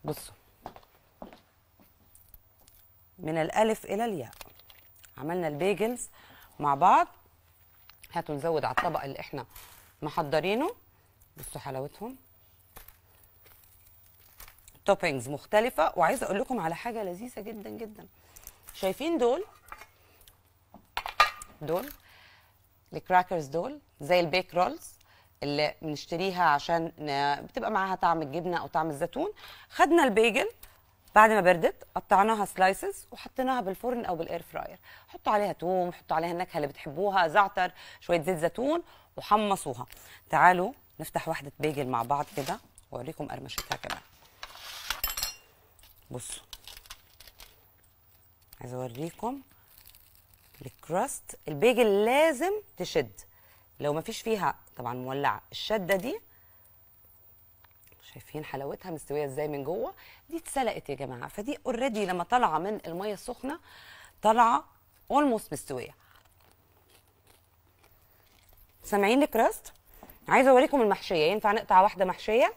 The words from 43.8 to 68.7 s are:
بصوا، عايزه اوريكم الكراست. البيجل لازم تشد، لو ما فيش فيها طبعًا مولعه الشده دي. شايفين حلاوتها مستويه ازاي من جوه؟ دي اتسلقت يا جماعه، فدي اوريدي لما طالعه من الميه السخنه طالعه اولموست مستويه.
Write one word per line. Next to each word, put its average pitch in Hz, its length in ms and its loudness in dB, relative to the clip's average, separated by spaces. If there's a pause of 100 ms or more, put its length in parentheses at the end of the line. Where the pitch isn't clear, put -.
بصوا، - 320 -12 (2250)
عايزه 123 160 -10
اوريكم 160 640 -8 (1200)
الكراست. - 800 -6
البيجل 208 580 4
لازم 294 460 2 (260)
تشد، 143 440 -4 (580)
لو 147 140 -2
ما 160 80 -4
فيش 220 200 -10
فيها 202 340 -2 (220)
طبعًا 123 160 -6
مولعه 127 480 -2 (100)
الشده 202 440 -2
دي. 254 260 -6 (1900)
شايفين 151 320 -12
حلاوتها 147 460 -10
مستويه 147 340 -6
ازاي 143 220 -6
من 143 160 -6
جوه؟ 220 300 -6 (360)
دي 330 80 -10
اتسلقت 240 520 -4
يا 139 60 -4
جماعه، 131 320 -10
فدي 226 380 -8
اوريدي 226 400 -2
لما 180 180 -2
طالعه 208 360 2
من 196 260 -4
الميه 185 280 -6
السخنه 254 460 -10 (600)
طالعه 226 420 4 (480)
اولموست 247 420 2
مستويه. 135 420 -8 (3000)